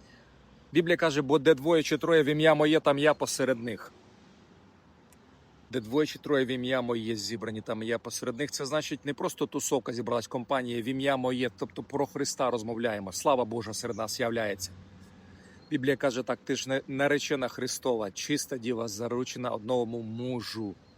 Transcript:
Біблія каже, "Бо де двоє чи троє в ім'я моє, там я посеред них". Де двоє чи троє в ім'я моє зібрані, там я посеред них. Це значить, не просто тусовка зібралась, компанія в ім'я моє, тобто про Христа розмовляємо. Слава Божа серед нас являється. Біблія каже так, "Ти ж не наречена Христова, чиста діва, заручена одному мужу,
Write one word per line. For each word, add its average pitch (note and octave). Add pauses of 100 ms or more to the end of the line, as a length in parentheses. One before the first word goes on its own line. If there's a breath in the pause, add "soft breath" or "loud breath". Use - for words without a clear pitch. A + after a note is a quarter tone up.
(720 loud breath)
Біблія E3
каже, D3+
"Бо C#3+
де D3
двоє D3+
чи D3+
троє D#3+
в -
ім'я D3+
моє, D3+
там C#3+
я D3
посеред C3
них". A2+ (1800)
Де B2
двоє C3
чи -
троє C#3
в -
ім'я B2+
моє A#2
зібрані, G#2+
там A2
я A2+
посеред A#2+
них. C#3
Це D3
значить, D3+
не C#3+
просто E3
тусовка C3+
зібралась, A#2
компанія B2
в G#2+
ім'я C3+
моє, B2+
тобто C3+
про C#3
Христа C3+
розмовляємо. A2
Слава B2+
Божа A2
серед A2+
нас A2+
являється. A2+ (1000 loud breath)
Біблія C3+
каже B2+
так, A#2+
"Ти C3+
ж B2
не C3+
наречена C#3
Христова, A#2
чиста -
діва, A#2
заручена A#2+
одному A#2
мужу, A2+ (220)